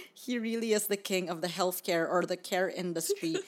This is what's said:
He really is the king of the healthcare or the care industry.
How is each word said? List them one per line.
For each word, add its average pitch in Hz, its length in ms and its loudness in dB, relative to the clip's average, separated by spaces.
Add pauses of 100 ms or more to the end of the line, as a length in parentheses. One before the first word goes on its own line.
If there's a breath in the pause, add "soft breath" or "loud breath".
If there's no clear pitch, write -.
(120 loud breath)
He - 260 -6
really 226 340 0
is 208 160 2
the 202 80 0
king 185 340 0
of 170 120 -4
the 180 60 0
healthcare 175 600 2
or 175 160 4
the 175 100 0
care 185 320 0
industry. 170 680 -2 (120)